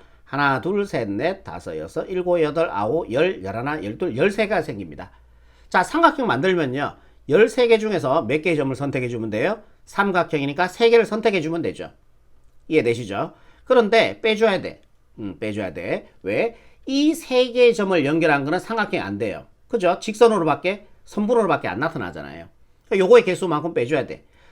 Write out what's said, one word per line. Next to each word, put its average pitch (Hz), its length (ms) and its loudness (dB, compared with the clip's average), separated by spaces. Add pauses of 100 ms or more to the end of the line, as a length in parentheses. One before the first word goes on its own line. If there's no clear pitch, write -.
(240)
하나, 139 360 0
둘, 202 260 -2
셋, 123 240 -4
넷, 147 340 -4
다섯, 82 320 -10
여섯, 80 280 -8
일곱, 180 360 -2
여덟, 160 300 0
아홉, 110 420 -2
열, 143 320 0
열하나, 123 400 -6
열둘, 117 320 -6
열세 202 280 0
개가 196 180 -2
생깁니다. 95 480 -12 (580)
자, 190 140 0
삼각형 285 440 2
만들면요. 147 680 -2 (320)
열세 220 380 4
개 226 120 6
중에서 170 440 0
몇 127 180 0
개의 165 160 0
점을 135 180 0
선택해 131 340 -4
주면 113 220 -6
돼요? 151 320 -2 (220)
삼각형이니까 165 840 -2
세 233 220 2
개를 226 140 6
선택해 214 360 0
주면 165 200 -4
되죠. 90 300 -8 (760)
이해되시죠? 120 680 0 (300)
그런데 220 560 2
빼줘야 214 420 0
돼. - 180 -12 (380)
음, 98 200 -10
빼줘야 101 360 -6
돼. 120 340 -8 (140)
왜? 226 340 -2 (300)
이 285 280 2
세 254 380 0
개의 240 220 6
점을 190 300 2
연결한 151 400 2
거는 170 140 0
삼각형이 202 420 -4
안 101 180 -8
돼요. 104 280 -6 (260)
그죠? 185 260 2
직선으로밖에, 202 880 2 (200)
선분으로밖에 208 600 0
안 95 140 -4
나타나잖아요. 85 640 -8 (380)
그러니까 196 200 2
요거의 220 200 8
개수만큼 170 480 -2
빼줘야 131 340 -2
돼. - 200 -16 (260)